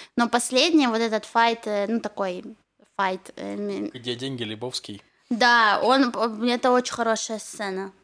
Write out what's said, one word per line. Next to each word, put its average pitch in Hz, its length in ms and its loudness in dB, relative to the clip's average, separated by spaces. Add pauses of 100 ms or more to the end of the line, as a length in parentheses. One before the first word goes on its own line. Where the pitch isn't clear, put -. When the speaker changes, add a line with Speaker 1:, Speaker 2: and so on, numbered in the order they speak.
(180)
Speaker 1:
Но 233 120 2
последний 269 580 4
вот 226 120 0
этот 220 260 -2
файт, 233 420 2
э, 202 200 -2
ну, 226 120 0
такой 190 440 -6 (540)
файт, 190 400 -4
э, 202 180 -8
м, 202 380 -6
Speaker 2:
Где 120 220 -6
деньги, 127 280 -6
Лебовский? 107 580 -10 (280)
Speaker 1:
Да, 233 540 4
он, 254 280 4
п-, 220 380 -2
это 247 220 2
очень 247 220 2
хорошая 226 460 -2
сцена, 190 520 -8 (120)